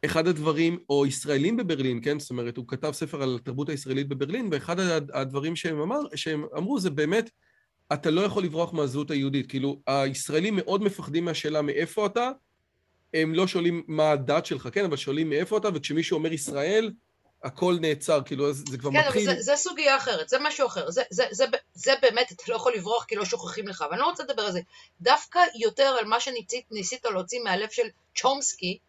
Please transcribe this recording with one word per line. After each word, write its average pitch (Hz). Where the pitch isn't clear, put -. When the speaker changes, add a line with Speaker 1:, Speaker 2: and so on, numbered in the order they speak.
Speaker 1:
אחד 160
הדברים, 160
או 143
ישראלים 143
בברלין, 135
כן? 147
זאת 143
אומרת, 120
הוא 127
כתב 143
ספר 139
על 127
התרבות 139
הישראלית 139
בברלין, 147
ואחד 165
ה-, 175
הדברים 139
שהם 160
אמר, 226
שהם 151
אמרו, 214
זה 180
באמת, 160
אתה 147
לא 170
יכול 202
לברוח 170
מהזהות 143
היהודית. 135
כאילו, 139
הישראלים 139
מאוד 196
מפחדים 170
מהשאלה 156
מאיפה 151
אתה, 240
הם 160
לא 185
שואלים 170
מה 156
הדת 143
שלך, -
כן? 202
אבל 175
שואלים 151
מאיפה 180
אתה, 208
וכשמישהו 160
אומר 160
ישראל, 175
הכל 175
נעצר, 156
כאילו, 143
אז 139
זה 131
כבר 135
Speaker 2:
כן, 285
אבל 302
Speaker 1:
מתחיל. 214
Speaker 2:
זה, 247
זה 285
סוגיה 285
אחרת, 208
זה 254
משהו 285
אחר. 170
זה, 226
זה, 185
זה, 208
זה -
באמת, 247
אתה -
לא 226
יכול 240
לברוח 220
כי 226
לא 202
שוכחים 202
לך, 185
אבל 147
אני 196
לא 294
רוצה 339
לדבר 269
על 208
זה. 180
דווקא 294
יותר 247
על 220
מה 220
שניסית, 240
ניסית 185
להוציא 196
מהלב 202
של 226
צ'ומסקי 254